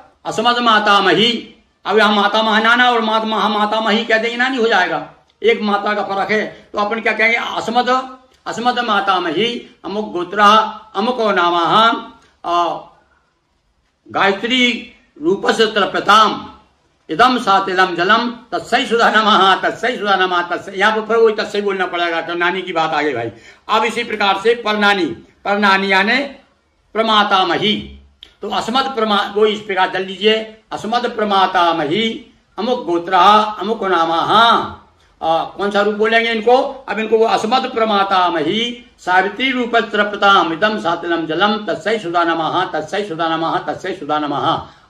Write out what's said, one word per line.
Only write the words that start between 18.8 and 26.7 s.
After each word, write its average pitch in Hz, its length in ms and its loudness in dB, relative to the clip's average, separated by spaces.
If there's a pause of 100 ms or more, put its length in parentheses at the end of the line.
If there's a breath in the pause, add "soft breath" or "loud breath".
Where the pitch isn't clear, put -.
सुधा 214 260 2
नमः, 202 440 4
तस्मै 220 420 -4
सुधा 196 180 0
नमः, 180 260 0
तस्मै।" 175 340 -8
यहाँ 208 220 2
पर 220 40 -2
फिर 214 160 0
वही 220 180 4
तस्मै 202 260 -4
बोलना 196 240 -2
पड़ेगा, 170 360 -2
तो 170 120 -8
नानी 180 280 0
की 185 120 -10
बात 160 200 0
आ 151 80 0
गई 147 120 -2
भाई। 117 180 -6 (380 loud breath)
अब 220 140 2
इसी 233 200 -4
प्रकार 202 400 -2
से 233 120 2
परनानी, 208 500 0 (400 soft breath)
परनानी 196 460 2
यानी 196 240 2 (800)